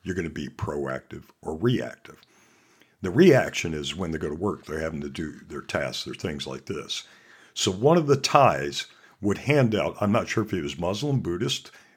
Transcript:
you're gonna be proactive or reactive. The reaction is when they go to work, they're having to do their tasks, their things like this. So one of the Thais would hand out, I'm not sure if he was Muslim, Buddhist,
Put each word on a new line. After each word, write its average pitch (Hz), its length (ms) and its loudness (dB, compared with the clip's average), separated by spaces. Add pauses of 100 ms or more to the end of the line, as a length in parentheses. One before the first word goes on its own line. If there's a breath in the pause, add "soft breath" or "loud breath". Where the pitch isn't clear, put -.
you're 92 120 -4
gonna 85 140 -2
be 76 180 -8
proactive 71 760 -6 (180)
or 78 160 -6
reactive. 95 580 -2 (840 soft breath)
The 92 100 -2
reaction 117 640 6
is 73 220 -6
when 87 160 -4
they 80 60 -2
go 76 120 -4
to 73 60 -6
work, 87 300 -4
they're 76 140 -6
having 80 220 -4
to 71 80 -6
do 71 380 -8
their 71 140 -10
tasks, - 440 -6
their 65 80 -10
things 73 340 -6
like 67 180 -10
this. - 380 -8 (500 loud breath)
So - 180 0
one 127 260 4
of 156 100 2
the 139 80 6
Thais 85 680 2 (360 soft breath)
would 98 180 0
hand 131 360 4
out, 82 240 0
I'm 101 140 2
not 104 160 0
sure 113 160 0
if - 60 -10
he 92 100 0
was 71 180 -6
Muslim, 107 400 0
Buddhist, 92 520 -4 (260 soft breath)